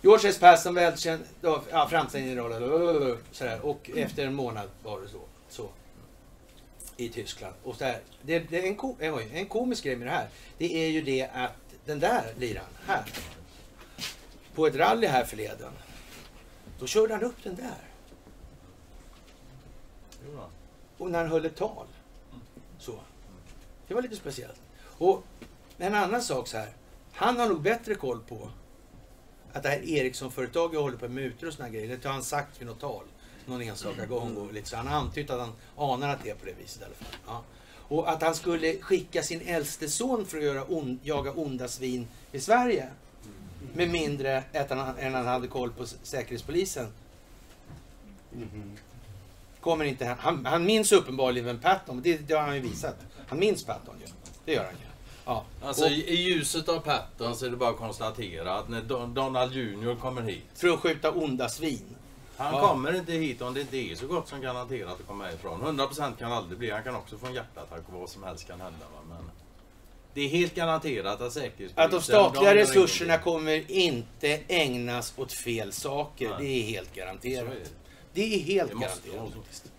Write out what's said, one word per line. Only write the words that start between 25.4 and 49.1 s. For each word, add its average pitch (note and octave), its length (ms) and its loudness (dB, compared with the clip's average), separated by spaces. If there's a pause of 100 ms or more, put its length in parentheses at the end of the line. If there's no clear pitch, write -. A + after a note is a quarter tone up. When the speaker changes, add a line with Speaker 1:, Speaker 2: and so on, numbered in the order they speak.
Speaker 1:
en G3 160 0
annan G#3 280 2
sak B2+ 260 -2
så A2+ 100 -8
här. G#2+ 140 -8 (400)
Han A#3+ 260 2
har A#3 100 4
nog E3 140 2
bättre G#3+ 320 0
koll B2 340 -4
på A2 200 -12 (1040)
att C3+ 100 -6
det C#3 60 0
här D3 200 -2
Ericsson-företaget C3+ 920 0
håller C3 160 0
på A#2+ 120 -8
med C3 160 -6
mutor B2 220 -8
och D#3+ 80 -6
såna C3+ 100 -12
här A#2 100 -10
grejer. A2 140 -6 (140)
Det - 60 -18
har C3+ 60 -2
han C3 80 -6
sagt - 380 -4
vid B2 60 -12
något A2+ 140 -12
tal. G#2+ 240 -8 (420)
Någon B2+ 160 -6
enstaka G#2+ 440 -8
gång. A#2 300 -4
Och G#2 160 -8
lite G#2+ 160 -10
så. A#2 80 -8
Han A#2 100 -6
har D3 120 0
antytt C#3+ 320 -4
att B2 100 -2
han A#2 120 -8 (240)
anar C#3 320 0
att C#3 140 -2
det G#2+ 80 -6
är G#2 40 -6
på - 120 -14
det F#2 60 -10
viset F#2+ 300 -16
i - 20 -14
alla - 100 -16
fall. - 120 -16 (200)
Ja. A2+ 160 -10 (460)
Och E3 220 2
att D#3 120 2
han D#3+ 120 4
skulle D#3+ 480 0
skicka E3+ 400 2
sin E3+ 180 -4
äldste D#3+ 480 -2
son A#3 380 0
för D#3+ 120 -6
att D3+ 60 0
göra C#3 240 0
on-, C3+ 340 -2
jaga C#3 300 -2
onda B2+ 360 -4
svin B2 400 -4 (240)
i C3+ 80 -6
Sverige. G#3+ 480 4 (840)
Med E3+ 160 2
mindre C#3 540 0 (100)
att C#3+ 160 0
han, C3 280 -2
än C3 160 -2
han B2 120 0
hade B2 220 0
koll B2 240 -2
på A#2+ 100 -10
s-, A#2 200 -10
säkerhetspolisen. C3+ 880 -4 (1400)
Speaker 3:
Mhm. G#2 440 -12 (840)